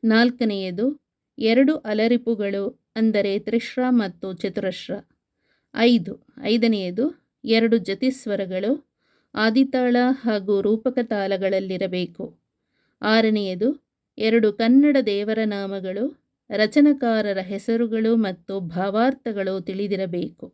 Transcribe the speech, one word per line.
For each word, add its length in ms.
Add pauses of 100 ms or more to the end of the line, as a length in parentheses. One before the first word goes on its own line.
ನಾಲ್ಕನೆಯದು 800 (520)
ಎರಡು 360 (120)
ಅಲರಿಪುಗಳು, 760 (320)
ಅಂದರೆ 440
ತ್ರಿಶ್ರ 500
ಮತ್ತು 440
ಚತುರಶ್ರ. 600 (800)
ಐದು, 380 (280)
ಐದನೆಯದು 680 (360)
ಎರಡು 340
ಜತಿಸ್ವರಗಳು, 960 (640)
ಆದಿತಾಳ 600 (160)
ಹಾಗೂ 500
ರೂಪಕ 420
ತಾಳಗಳಲ್ಲಿರಬೇಕು. 1200 (760)
ಆರನೆಯದು 680 (500)
ಎರಡು 360
ಕನ್ನಡ 520
ದೇವರ 400
ನಾಮಗಳು, 580 (460)
ರಚನಕಾರರ 920
ಹೆಸರುಗಳು 720
ಮತ್ತು 440
ಭಾವಾರ್ಥಗಳು 1000
ತಿಳಿದಿರಬೇಕು. 920